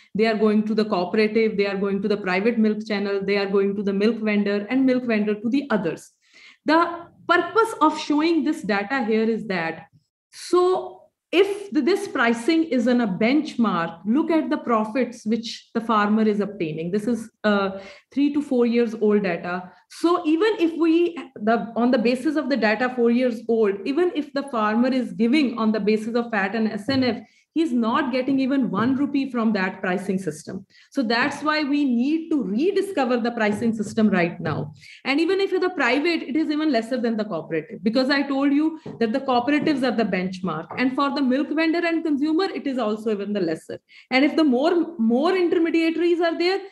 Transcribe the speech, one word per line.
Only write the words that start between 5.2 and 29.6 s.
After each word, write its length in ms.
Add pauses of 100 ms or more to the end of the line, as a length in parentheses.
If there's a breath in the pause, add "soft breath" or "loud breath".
to 80
the 220
others. 420 (540 loud breath)
The 400 (200)
purpose 540
of 180
showing 460
this 160
data 460
here 180
is 220
that, 400 (460)
so 600 (400)
if 380
th-, 140
this 220
pricing 580
is 220
on 140
a 80
benchmark, 1000
look 240
at 180
the 80
profits 720
which 480
the 60
farmer 420
is 160
obtaining. 540
This 160
is, 200 (140)
uh, 380 (340 loud breath)
three 180
to 80
four 240
years 300
old 300
data. 460 (200 loud breath)
So 340
even 360
if 180
we, 380 (180)
the, 420
on 140
the 80
basis 380
of 120
the 80
data 380
four 160
years 380
old, 260 (100)
even 300
if 200
the 100
farmer 440
is 240
giving 460
on 140
the 80
basis 340
of 160
fat 240
and 160
S 180
N 160
F, 120 (380 loud breath)
he's 180
not 400
getting 260
even 320
one 260
rupee 340
from 240
that 260